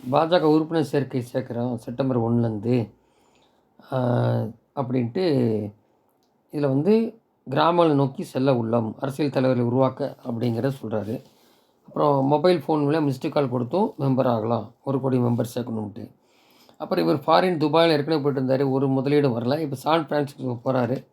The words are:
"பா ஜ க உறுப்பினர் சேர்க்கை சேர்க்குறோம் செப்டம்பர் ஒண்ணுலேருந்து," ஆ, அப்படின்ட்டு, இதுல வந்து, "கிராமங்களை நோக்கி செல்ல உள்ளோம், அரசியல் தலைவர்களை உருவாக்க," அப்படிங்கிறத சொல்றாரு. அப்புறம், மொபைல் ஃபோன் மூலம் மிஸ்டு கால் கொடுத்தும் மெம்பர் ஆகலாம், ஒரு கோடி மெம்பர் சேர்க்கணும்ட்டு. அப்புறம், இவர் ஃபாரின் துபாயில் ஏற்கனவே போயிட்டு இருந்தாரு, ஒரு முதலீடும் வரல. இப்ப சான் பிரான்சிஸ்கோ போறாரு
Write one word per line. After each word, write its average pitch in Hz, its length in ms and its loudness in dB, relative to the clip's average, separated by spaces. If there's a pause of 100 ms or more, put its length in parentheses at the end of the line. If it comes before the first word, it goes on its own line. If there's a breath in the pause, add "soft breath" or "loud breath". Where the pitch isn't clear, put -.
(100)
"பா 147 140 4
ஜ 165 40 -2
க 160 200 4
உறுப்பினர் 160 360 2
சேர்க்கை 143 480 -2
சேர்க்குறோம் 123 440 -4
செப்டம்பர் 123 440 -2
ஒண்ணுலேருந்து," 113 680 0 (1000 soft breath)
ஆ, 120 320 0 (520)
அப்படின்ட்டு, 120 460 -2 (1300)
இதுல 151 80 -6
வந்து, 175 580 2 (320)
"கிராமங்களை 160 440 4
நோக்கி 139 280 0
செல்ல 135 300 0
உள்ளோம், 113 460 0
அரசியல் 139 320 -4
தலைவர்களை 127 400 0
உருவாக்க," 131 460 0 (140)
அப்படிங்கிறத 117 420 -2 (100)
சொல்றாரு. 107 400 -6 (640 soft breath)
அப்புறம், 143 400 0
மொபைல் 156 320 4
ஃபோன் 139 80 -6
மூலம் 147 440 0
மிஸ்டு 151 180 -6
கால் 139 220 -2
கொடுத்தும் 127 480 -2
மெம்பர் 131 280 2
ஆகலாம், 113 480 -2 (100)
ஒரு 135 160 -2
கோடி 131 180 0
மெம்பர் 120 360 0
சேர்க்கணும்ட்டு. 110 640 -8 (580 soft breath)
அப்புறம், 180 280 -2
இவர் 165 120 2
ஃபாரின் 175 400 2
துபாயில் 156 400 4
ஏற்கனவே 147 260 0
போயிட்டு 135 200 -2
இருந்தாரு, 131 280 0
ஒரு 135 180 0
முதலீடும் 135 520 2
வரல. 131 200 -2
இப்ப 139 160 -4
சான் 156 300 0
பிரான்சிஸ்கோ 139 580 -4
போறாரு 127 480 0